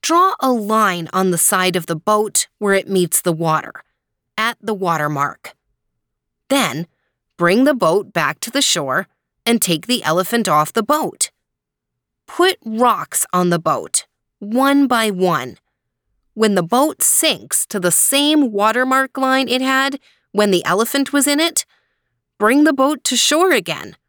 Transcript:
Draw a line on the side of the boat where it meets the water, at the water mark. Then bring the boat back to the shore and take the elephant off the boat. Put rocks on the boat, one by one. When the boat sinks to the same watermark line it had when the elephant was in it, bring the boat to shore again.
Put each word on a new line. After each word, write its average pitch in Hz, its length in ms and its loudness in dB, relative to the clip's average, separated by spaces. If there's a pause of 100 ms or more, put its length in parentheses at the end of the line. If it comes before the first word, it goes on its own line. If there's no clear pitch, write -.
Draw 359 400 2
a 262 100 0
line 208 600 -2
on 185 180 0
the 175 60 0
side 185 400 0
of 170 80 -4
the 170 100 -4
boat 214 600 -2
where 202 160 0
it 196 160 0
meets 180 320 0
the 180 100 -2
water, 160 540 -4 (520)
at 226 220 -4
the 220 140 -6
water 170 340 -2
mark. 143 480 -6 (960)
Then 170 380 -2 (500)
bring 185 260 4
the 294 100 4
boat 190 380 0
back 151 300 -4
to - 100 -10
the 277 100 -2
shore 151 460 -2 (380)
and 233 160 2
take 170 260 -2
the 247 160 -2
elephant 190 460 0
off 151 240 2
the 226 100 -2
boat. 285 480 -2 (920)
Put 359 400 0
rocks 226 680 -2
on 180 180 0
the 170 100 0
boat, 135 460 -4 (340)
one 269 480 2
by 226 220 0
one. 175 480 -2 (760)
When 214 220 0
the 180 80 2
boat 262 380 0
sinks - 680 -2
to 208 120 -6
the 180 100 0
same 285 640 2
watermark 247 680 0
line 262 300 0
it 254 140 -2
had 269 400 -2 (320)
when 208 180 2
the 175 140 2
elephant 226 480 0
was 285 140 2
in 285 120 0
it, 339 260 -2 (720)
bring 262 280 4
the 311 80 4
boat 277 320 0
to 254 100 -2
shore 330 380 2
again. 175 420 -4 (140)